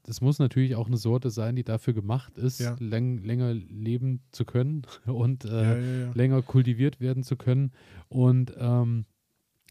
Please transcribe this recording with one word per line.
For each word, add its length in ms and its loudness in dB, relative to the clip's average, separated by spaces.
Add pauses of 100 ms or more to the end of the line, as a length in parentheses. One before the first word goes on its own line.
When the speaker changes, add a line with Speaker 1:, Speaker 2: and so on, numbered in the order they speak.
Speaker 1:
Es 120 -10
muss 200 2
natürlich 360 2
auch 120 -2
eine 100 0
Sorte 320 0
sein, 260 -4
die 80 -2
dafür 300 -2
gemacht 440 -4
ist, 220 -4
Speaker 2:
Ja. 200 -4
Speaker 1:
läng-, 440 -2
länger 300 -2
leben 680 -4 (100)
zu 120 -2
können 380 -2 (120)
<laughs> 120 -18
und, 400 0
äh, 40 -6 (140)
Speaker 2:
Ja, 140 4
ja, 300 -4
ja. 60 -6
Speaker 1:
länger 280 4
kultiviert 580 2
werden 240 -2
zu 140 -4
können. 340 0 (380)
Und, 480 4
ähm, 480 0 (640)